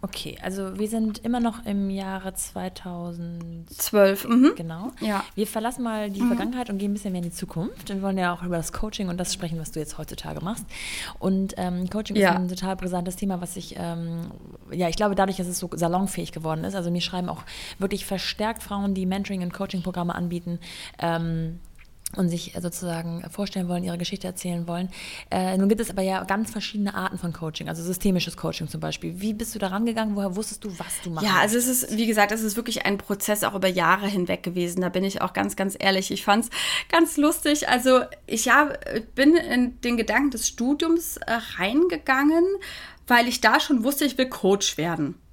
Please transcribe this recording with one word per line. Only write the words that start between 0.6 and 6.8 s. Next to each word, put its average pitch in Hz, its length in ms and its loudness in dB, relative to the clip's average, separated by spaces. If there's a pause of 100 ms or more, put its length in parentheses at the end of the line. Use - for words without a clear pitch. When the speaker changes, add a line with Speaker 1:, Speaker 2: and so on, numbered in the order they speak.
Speaker 1:
wir 214 100 -2
sind 220 380 -2
immer 240 140 0
noch 233 260 -2
im 202 240 0
Jahre 190 460 -6
zweitausendzwölf. 170 1300 -8 (520)
Speaker 2:
Zwölf, - 60 -8
mhm. 247 280 8
Speaker 1:
Genau. 170 440 -8
Speaker 2:
Ja. 208 240 0 (100)
Speaker 1:
Wir 208 140 0
verlassen 240 360 -2
mal 214 280 -2
die 196 100 -2
Speaker 2:
Mhm. 240 60 4
Speaker 1:
Vergangenheit 240 420 0
und 202 80 -2
gehen 202 140 0